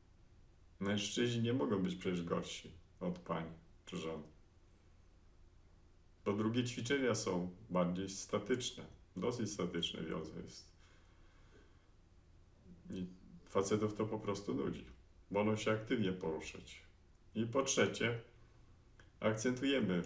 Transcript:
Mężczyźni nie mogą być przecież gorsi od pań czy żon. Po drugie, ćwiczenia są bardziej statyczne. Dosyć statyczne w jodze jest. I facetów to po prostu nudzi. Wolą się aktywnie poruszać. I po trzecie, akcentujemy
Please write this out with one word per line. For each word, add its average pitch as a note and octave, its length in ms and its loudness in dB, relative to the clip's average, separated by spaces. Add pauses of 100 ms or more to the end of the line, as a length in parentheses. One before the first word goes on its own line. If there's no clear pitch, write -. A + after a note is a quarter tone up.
(800)
Mężczyźni A2+ 640 2
nie A#2 100 2
mogą G#2+ 300 2
być F2+ 120 2
przecież F2 280 -2
gorsi E2+ 500 -4 (280)
od F2 180 -2
pań E2 260 -4 (420)
czy F2+ 100 -8
żon. D#2+ 260 -4 (2000)
Po G#2 80 2
drugie, A2+ 320 2
ćwiczenia B2 500 2
są F2+ 360 0 (200)
bardziej F2+ 380 2
statyczne. - 760 -2 (320)
Dosyć A2 360 -2
statyczne E2+ 500 -2
w - 80 -4
jodze - 300 -4
jest. - 280 -14 (2250)
I F#2 160 -2 (420)
facetów G#2 460 2
to G#2+ 120 0
po G#2+ 120 -2
prostu - 360 -2
nudzi. C3+ 300 -2 (460)
Wolą G#2 260 4
się A2 140 2
aktywnie A2 420 2
poruszać. - 680 -6 (520)
I A#2 120 0
po B2+ 160 2
trzecie, A#2 580 2 (1000)
akcentujemy A2+ 840 2